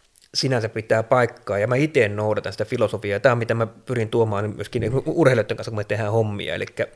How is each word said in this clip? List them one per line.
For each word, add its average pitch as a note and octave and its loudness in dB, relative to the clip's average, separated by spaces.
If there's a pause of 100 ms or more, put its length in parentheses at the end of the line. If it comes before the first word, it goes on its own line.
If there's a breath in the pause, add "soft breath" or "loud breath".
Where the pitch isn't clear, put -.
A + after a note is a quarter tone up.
(340)
sinänsä A#2+ 0
pitää A2 0
paikkaa, A#2 0
ja G#2 0
mä B2 2
ite C#3 2
noudatan G#2 -2
sitä - -4
filosofiaa, G#2 -2
ja G#2 -2
tää C3 6
on A#2 2
mitä A#2 -2
mä A2+ 0
pyrin A2+ -4
tuomaan G#2+ 0
myöskin A2 -6
niinku A#2 -2
urheilijoiden C3 2
kanssa, G#2 -10
kun A2 -6
me G2+ -2
tehdään G#2+ -2
hommia, G#2 0
elikkä G2 -6